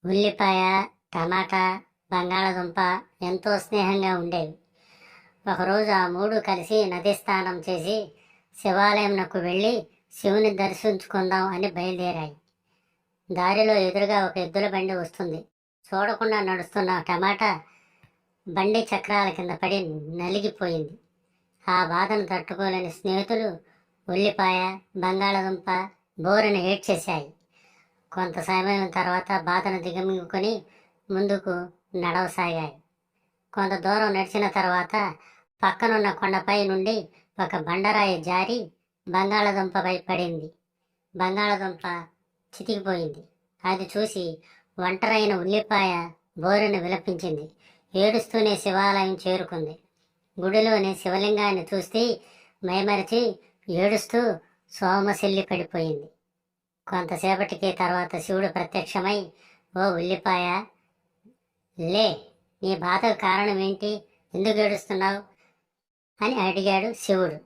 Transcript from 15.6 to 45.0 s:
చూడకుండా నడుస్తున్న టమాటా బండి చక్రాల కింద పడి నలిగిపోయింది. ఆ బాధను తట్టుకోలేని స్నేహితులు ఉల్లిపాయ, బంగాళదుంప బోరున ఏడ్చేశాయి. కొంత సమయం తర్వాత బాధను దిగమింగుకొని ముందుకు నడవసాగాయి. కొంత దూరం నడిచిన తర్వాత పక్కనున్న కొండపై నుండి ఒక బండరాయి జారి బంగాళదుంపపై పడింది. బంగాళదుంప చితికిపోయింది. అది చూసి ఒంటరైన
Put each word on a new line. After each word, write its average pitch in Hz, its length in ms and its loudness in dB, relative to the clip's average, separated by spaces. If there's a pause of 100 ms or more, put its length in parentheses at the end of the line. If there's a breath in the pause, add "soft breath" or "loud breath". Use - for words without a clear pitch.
చూడకుండా 214 480 2
నడుస్తున్న 185 600 0
టమాటా 190 600 0 (840 soft breath)
బండి 208 480 2
చక్రాల 196 340 0
కింద 180 200 -6
పడి 185 380 -2 (300)
నలిగిపోయింది. 180 800 -4 (720)
ఆ 180 160 4
బాధను 196 460 0
తట్టుకోలేని 180 600 -2
స్నేహితులు 196 680 -2 (540 soft breath)
ఉల్లిపాయ, 190 680 2 (180)
బంగాళదుంప 190 920 0 (300)
బోరున 202 380 4
ఏడ్చేశాయి. 175 760 -2 (800 soft breath)
కొంత 180 280 -4
సమయం 190 480 0
తర్వాత 180 540 0
బాధను 180 380 0
దిగమింగుకొని 185 840 -4 (500 soft breath)
ముందుకు 196 380 0 (480)
నడవసాగాయి. 175 760 -2 (800)
కొంత 190 200 0
దూరం 196 400 2
నడిచిన 196 340 0
తర్వాత 185 680 0 (480 soft breath)
పక్కనున్న 208 480 2
కొండపై 196 560 0
నుండి 190 400 -2 (360 soft breath)
ఒక 180 120 -4
బండరాయి 190 680 0
జారి 185 480 -2 (360)
బంగాళదుంపపై 190 880 0
పడింది. 170 540 -4 (640)
బంగాళదుంప 185 880 -2 (480)
చితికిపోయింది. 190 720 -4 (420)
అది 185 320 -2
చూసి 185 400 -4 (420 soft breath)
ఒంటరైన 202 560 2